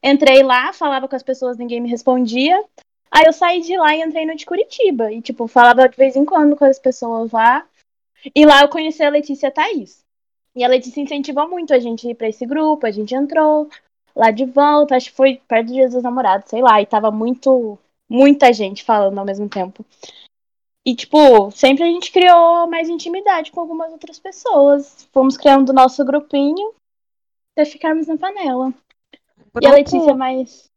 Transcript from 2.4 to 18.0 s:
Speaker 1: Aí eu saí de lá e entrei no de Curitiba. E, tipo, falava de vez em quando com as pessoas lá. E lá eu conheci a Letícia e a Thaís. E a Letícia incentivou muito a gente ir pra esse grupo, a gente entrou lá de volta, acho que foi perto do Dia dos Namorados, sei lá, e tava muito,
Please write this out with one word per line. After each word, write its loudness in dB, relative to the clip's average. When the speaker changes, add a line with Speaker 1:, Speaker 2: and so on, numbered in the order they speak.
Speaker 1:
Aí 4
eu 6
saí -2
de -6
lá 0
e -6
entrei -6
no -8
de -18
Curitiba. -4
E, -14
tipo, -10
falava 6
de -4
vez 2
em 0
quando 0
com -2
as 4
pessoas -6
lá. 0
E 6
lá 8
eu 4
conheci -6
a 0
Letícia -4
e -2
a -4
Thaís. -8
E -8
a 0
Letícia -2
incentivou -6
muito -4
a 4
gente -10
ir -8
pra -8
esse -10
grupo, -4
a -4
gente -10
entrou -2
lá 2
de -4
volta, 0
acho -4
que -20
foi 0
perto -2
do -12
Dia 0
dos -6
Namorados, -4
sei -4
lá, 4
e -4
tava -2
muito, -2